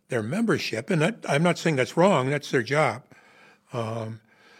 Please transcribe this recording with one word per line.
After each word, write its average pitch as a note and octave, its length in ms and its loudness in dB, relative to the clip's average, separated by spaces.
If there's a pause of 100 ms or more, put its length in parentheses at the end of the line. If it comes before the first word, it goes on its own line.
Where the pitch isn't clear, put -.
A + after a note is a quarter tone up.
their A#2+ 140 -2
membership. D3 680 -2
And D#3+ 120 2
that, G#3+ 140 0 (120)
I'm D3 140 2
not E3+ 160 2
saying E3 160 0
that's B2+ 220 -2
wrong. E3 340 4
That's C#3+ 220 -4
their C3+ 100 2
job. B2+ 400 0 (720)
Um, A2+ 480 -6 (400)